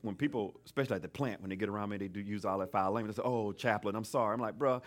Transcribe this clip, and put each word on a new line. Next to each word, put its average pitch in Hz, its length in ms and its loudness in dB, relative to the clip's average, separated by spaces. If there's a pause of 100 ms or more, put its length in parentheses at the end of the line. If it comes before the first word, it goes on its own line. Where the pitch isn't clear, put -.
when 110 120 -2
people, 123 520 -2
especially 127 300 0
at 85 60 -2
the 85 60 -6
plant, 127 320 -2
when 95 80 -8
they 95 80 -2
get 101 140 0
around 104 180 -2
me, 101 80 -4
they 98 120 -4
do 92 120 -6
use 101 240 -4
all 98 140 2
that 95 120 -2
foul 98 220 4
language. 107 240 0
They - 60 0
say, - 40 0
"Oh, 113 260 0
chaplain, 104 440 2
I'm 110 80 -2
sorry." 110 300 2
I'm 120 60 0
like, 107 180 -2
"Bruh, 127 280 4